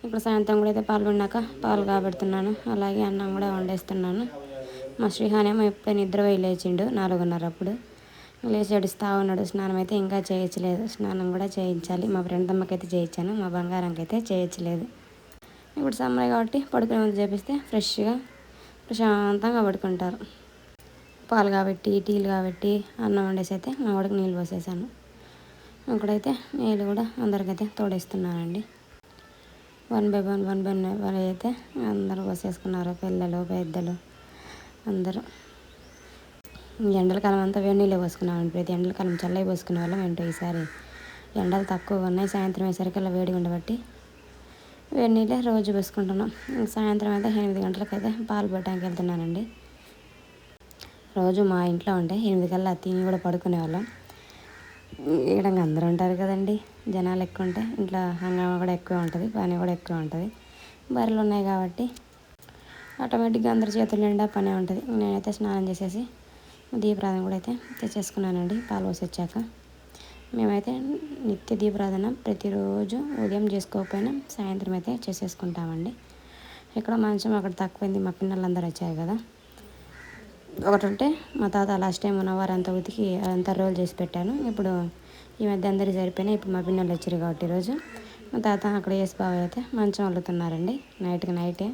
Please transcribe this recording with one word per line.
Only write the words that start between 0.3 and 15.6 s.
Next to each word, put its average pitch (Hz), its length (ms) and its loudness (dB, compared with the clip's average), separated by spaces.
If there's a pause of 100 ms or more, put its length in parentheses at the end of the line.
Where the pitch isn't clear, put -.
కూడా 214 100 4
అయితే 214 180 2
పాలు 208 180 2
పిండాక 202 300 2 (240)
పాలు 208 300 2
కాబెడుతున్నాను, 190 600 0 (220)
అలాగే 202 360 0
అన్నం 196 280 -2
కూడా 202 160 0
వండేస్తున్నాను. 185 680 -2 (760)
మా 226 140 2
శ్రీహాన్ 214 380 2
ఏమో 220 180 4
ఇప్పుడే 208 300 -2
నిద్రపోయి 202 440 4
లేచిండు 180 400 2 (140)
నాలుగున్నర 175 540 2
అప్పుడు. 185 200 -4 (800)
లేచి 208 260 2
ఏడుస్తా 196 300 0 (140)
ఉన్నాడు. 190 300 2
స్నానం 190 300 -2
అయితే 185 220 0
ఇంకా 190 140 0 (120)
చేయించలేదు, 180 540 0 (100)
స్నానం 190 420 -2
కూడా 190 200 -2
చేయించాలి. 180 580 0
మా 185 140 2
ఫ్రెండ్ 180 260 0
అమ్మకైతే 185 400 -2
చేయించాను, 175 380 0 (100)
మా 185 140 -2
బంగారంకైతే 175 640 -2 (120)
చేయించలేదు. 175 560 -2 (920)